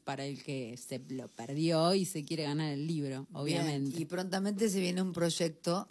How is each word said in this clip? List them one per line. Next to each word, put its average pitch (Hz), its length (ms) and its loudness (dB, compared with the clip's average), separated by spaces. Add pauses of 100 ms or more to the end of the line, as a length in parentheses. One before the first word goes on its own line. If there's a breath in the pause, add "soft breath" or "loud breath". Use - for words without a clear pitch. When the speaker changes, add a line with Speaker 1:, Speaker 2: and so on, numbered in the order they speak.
Speaker 1:
para 139 220 -4
el 139 160 -8
que 127 340 -6
se 127 220 -8 (100)
lo 127 200 -6
perdió 160 680 4
y 196 100 4
se 156 200 -4
quiere 151 200 -4
ganar 151 280 0
el 143 140 -2
libro, 139 440 -2
Speaker 2:
Bien, 165 60 -14
Speaker 1:
obviamente. 147 640 0
Speaker 2:
y 165 40 -2
prontamente 190 640 0
se 190 120 2
viene 180 220 2
un 185 120 0
proyecto 170 760 0